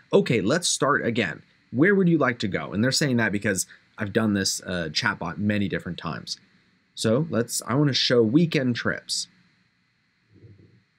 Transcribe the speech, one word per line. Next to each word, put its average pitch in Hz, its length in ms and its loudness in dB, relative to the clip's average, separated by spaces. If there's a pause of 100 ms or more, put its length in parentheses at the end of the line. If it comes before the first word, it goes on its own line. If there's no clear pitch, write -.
(140)
"Okay, 170 260 4
let's 131 280 0
start 139 360 0
again. 104 380 -2 (300)
Where 175 240 4
would 196 120 4
you 165 120 4
like 127 200 0
to 113 80 -2
go?" 80 240 -6
And 98 120 0
they're 131 80 2
saying 131 260 0
that 110 140 2
because 101 340 -2 (320)
I've 101 160 -6
done 110 220 2
this, - 320 -2
uh, 87 240 -4
chatbot 87 480 -4
many 104 280 0
different 82 300 -6
times. - 400 -10 (560)
So 120 380 0
let's, 113 340 -2
I 113 80 -2
wanna 143 200 2
show 120 280 4
weekend 131 540 2
trips. - 540 -6 (1700)